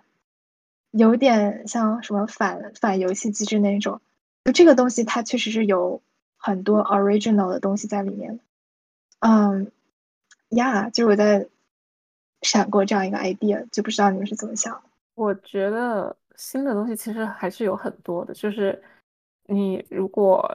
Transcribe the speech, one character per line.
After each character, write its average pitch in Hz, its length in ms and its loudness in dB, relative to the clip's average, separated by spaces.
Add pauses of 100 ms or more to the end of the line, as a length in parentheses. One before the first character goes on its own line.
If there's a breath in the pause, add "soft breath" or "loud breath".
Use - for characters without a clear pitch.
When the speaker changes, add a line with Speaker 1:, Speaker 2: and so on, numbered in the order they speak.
(920)
Speaker 1:
有 226 240 6
点 220 520 2
像 226 360 -2
什 - 100 -8
么 202 140 -2
反， 202 520 -6
反 190 200 0
游 185 140 0
戏 214 180 -4
机 208 140 -6
制 214 120 -2
那 202 220 2
种。 202 200 -6 (460)
就 262 60 4
这 349 120 6
个 311 120 10
东 247 160 2
西 240 120 -4
它 226 200 -4
确 240 160 -4
实 214 100 -4
是 220 160 0
有 185 380 0 (340)
很 190 240 -4
多 214 220 2
original 202 680 2
的 185 100 -4
东 196 160 -2
西 208 120 -8
在 202 160 -4
里 196 80 -4
面。 208 280 -12 (840)
嗯， 208 500 2 (800)
呀， 233 420 0
就 233 120 0
是 226 60 4
我 202 60 6
在 208 320 4 (960)
闪 202 260 0
过 202 160 2
这 214 80 -2
样 190 140 0
一 - 20 -6
个 202 80 -4
idea， 208 540 -2
就 214 100 -2
不 214 80 -6
知 220 80 -4
道 202 140 4
你 190 80 -4
们 202 80 -6
是 214 80 -8
怎 214 120 -12
么 226 80 -12
想 - 200 -6
的。 - 60 -18 (340)
Speaker 2:
我 214 180 -2
觉 196 380 -6
得 226 440 -4 (200)
新 - 280 -8
的 269 120 -2
东 208 100 -2
西 233 100 -6
其 214 160 -10
实 220 140 -6
还 208 240 -8
是 220 140 -8
有 196 120 -2
很 - 160 -8 (120)
多 175 200 -6
的， - 120 -14
就 208 160 -4
是 202 280 -4 (680 soft breath)
你 196 420 -2
如 190 200 -4
果 190 460 2